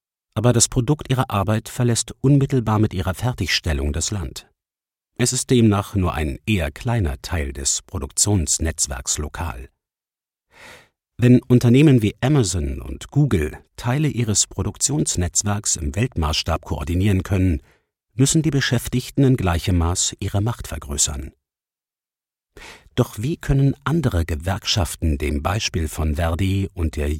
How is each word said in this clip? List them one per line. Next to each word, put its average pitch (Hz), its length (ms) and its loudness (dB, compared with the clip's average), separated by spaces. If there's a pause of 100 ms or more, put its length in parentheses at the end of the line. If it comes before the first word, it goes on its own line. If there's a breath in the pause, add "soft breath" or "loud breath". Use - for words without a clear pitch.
(340)
aber 120 180 2
das 117 160 2
Produkt 135 400 0
ihrer 127 220 0
Arbeit 107 380 0
verlässt - 520 -2
unmittelbar 135 580 4
mit 107 140 2
ihrer 90 220 -2
Fertigstellung 82 760 -2
das - 180 -4
Land. - 400 -8 (680)
Es 123 140 2
ist - 160 -4
demnach 110 460 4
nur 92 200 0
ein 78 300 -4
eher 87 260 0
kleiner 101 520 -2
Teil 69 320 -4
des 67 320 -4
Produktionsnetzwerks 80 1300 -2
lokal. 76 540 -8 (1500 loud breath)
Wenn 123 260 6
Unternehmen 127 600 6
wie 104 180 0
Amazon 92 640 0
und - 280 -12
Google 110 460 0 (200)
Teile 139 320 -2
ihres 107 380 0
Produktionsnetzwerks 101 1300 -2
im 73 180 -4
Weltmaßstab 80 680 -2
koordinieren 90 600 0
können, 92 400 0 (500 soft breath)
müssen 143 300 2
die 156 80 0
Beschäftigten 131 760 0
in 131 140 4
gleichem 90 400 0
Maß 85 420 -2
ihre 98 220 -2
Macht 113 260 -4
vergrößern. 73 640 -6 (1600 loud breath)
Doch - 240 0
wie 131 180 -2
können 135 380 2 (100)
andere 123 400 0
Gewerkschaften 82 920 -2
dem 71 240 -2
Beispiel 82 460 -2
von 78 280 -2
Verdi 92 560 0
und 82 240 -4
der 73 240 -2